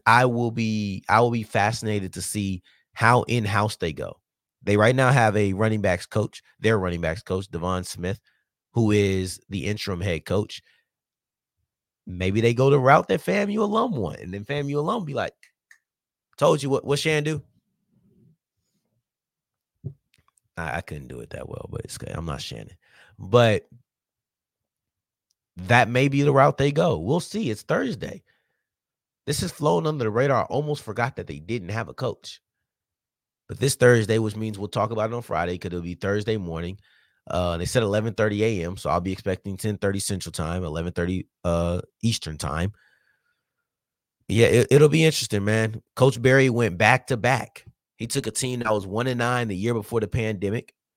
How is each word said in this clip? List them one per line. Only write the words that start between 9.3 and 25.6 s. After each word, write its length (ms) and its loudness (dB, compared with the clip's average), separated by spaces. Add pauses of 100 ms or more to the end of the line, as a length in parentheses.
the 160 -6
interim 360 -6
head 240 -4
coach, 360 -4 (1400)
maybe 360 -2
they 120 4
go 160 4
the 80 6
route 300 6
that 160 0
famu 340 -2
alum 380 0
went, 240 -4
and 140 -12
then 120 -10
famu 300 -4
alum 300 -2
be 80 -8
like, 200 -4 (1040)
"Told 240 4
you 80 -2
what, 160 0
what 140 0
Shan 240 0
do?" 180 -4 (3250)
I, 200 -6
I 40 -6
couldn't 260 -12
do 140 -14
it 100 -16
that 180 -12
well, 220 -12
but 140 -8
it's 140 -14
okay. 140 -12
I'm 120 -8
not 160 -8
Shannon. 340 -14 (420)
But 500 4 (1900)
that 320 4